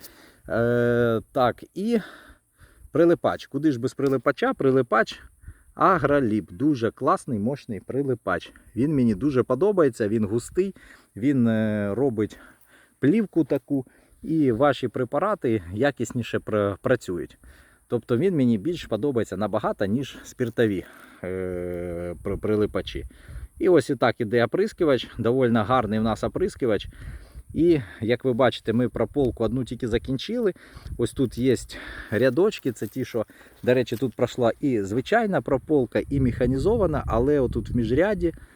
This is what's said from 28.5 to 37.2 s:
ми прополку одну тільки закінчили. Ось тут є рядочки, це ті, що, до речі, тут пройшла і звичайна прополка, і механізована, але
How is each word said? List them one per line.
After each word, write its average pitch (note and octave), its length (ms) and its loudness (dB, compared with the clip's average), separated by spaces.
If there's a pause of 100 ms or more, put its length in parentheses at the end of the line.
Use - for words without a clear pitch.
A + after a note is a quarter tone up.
ми A#2+ 160 2
прополку A#2 560 -2
одну A#2 200 -2
тільки A#2 240 -6
закінчили. C3+ 680 -2 (440)
Ось A#2 140 -2
тут B2+ 260 -2
є B2 180 4 (540)
рядочки, C3 600 2
це A2+ 140 -8
ті, B2+ 180 -6
що, A2 220 -4 (360)
до B2 120 4
речі, B2 220 0
тут A#2+ 180 -4
пройшла A#2+ 460 0
і B2 220 0
звичайна C#3+ 600 0
прополка, C3 680 0
і C#3 100 0
механізована, C#3 840 2
але C3+ 340 2